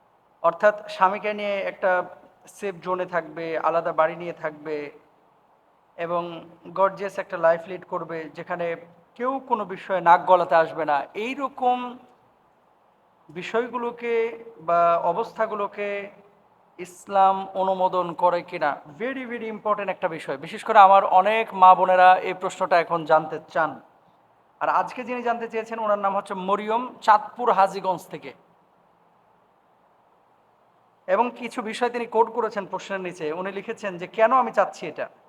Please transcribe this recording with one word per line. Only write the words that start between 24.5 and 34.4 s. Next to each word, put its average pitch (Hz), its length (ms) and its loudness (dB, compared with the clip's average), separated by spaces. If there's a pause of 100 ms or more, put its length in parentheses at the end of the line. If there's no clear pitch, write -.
আর 151 80 -2
আজকে 190 360 -2
যিনি 247 180 -8
জানতে 233 260 -4
চেয়েছেন, 226 300 -8
ওনার 208 200 0
নাম 196 180 -2
হচ্ছে 202 180 -6
মরিয়ম, 214 680 -4
চাঁদপুর 226 520 2
হাজীগঞ্জ 185 540 0
থেকে। 143 260 -14 (2750)
এবং 220 320 0
কিছু 240 240 -10
বিষয় 220 280 -4
তিনি 233 160 -8
কোট 226 240 2
করেছেন 214 360 -6
প্রশ্নের 190 340 -8
নিচে। 170 320 -8
উনি 185 200 -8
লিখেছেন 196 460 -10
যে, 180 80 -10
"কেন 226 260 2
আমি 254 200 2